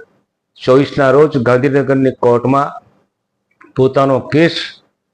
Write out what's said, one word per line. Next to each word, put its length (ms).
ચોવીસના 460
રોજ 260
ગાંધીનગરની 720
કોર્ટમાં 640
પોતાનો 440
કેસ 360